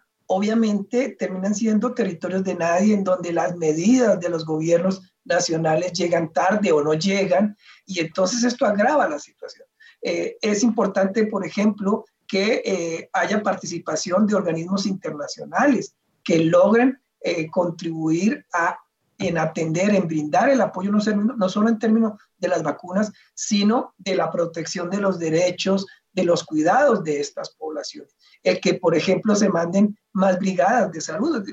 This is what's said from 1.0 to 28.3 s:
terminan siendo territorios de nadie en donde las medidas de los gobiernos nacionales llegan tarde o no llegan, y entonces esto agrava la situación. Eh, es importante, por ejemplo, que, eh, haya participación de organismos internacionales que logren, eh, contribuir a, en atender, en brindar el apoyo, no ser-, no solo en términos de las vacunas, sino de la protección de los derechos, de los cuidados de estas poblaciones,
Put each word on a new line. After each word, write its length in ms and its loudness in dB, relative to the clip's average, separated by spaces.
terminan 380 -4
siendo 360 0
territorios 520 -4
de 100 -4
nadie 400 2
en 80 0
donde 300 -2
las 240 -2
medidas 640 4
de 80 -4
los 160 -4
gobiernos 680 0
nacionales 680 0
llegan 400 -2
tarde 380 0
o 140 4
no 100 2
llegan, 600 0
y 140 -8
entonces 460 -2
esto 200 0
agrava 440 2
la 100 -6
situación. 480 -18
Eh, 380 -4
es 220 0
importante, 640 2
por 180 -4
ejemplo, 600 -2
que, 360 0
eh, 480 -4
haya 300 0
participación 840 -2
de 100 0
organismos 500 -2
internacionales 1080 -2
que 220 2
logren, 560 4
eh, 280 -4
contribuir 1000 -2
a, 260 -2
en 180 -2
atender, 600 0
en 100 2
brindar 420 0
el 120 4
apoyo, 320 -2
no 80 4
ser-, 160 0
no 320 0
solo 220 0
en 100 0
términos 320 2
de 80 -6
las 160 0
vacunas, 480 -4
sino 640 0
de 160 -4
la 160 0
protección 600 -4
de 80 -2
los 200 0
derechos, 680 0
de 120 -2
los 200 2
cuidados 580 2
de 180 -2
estas 300 -8
poblaciones, 640 -12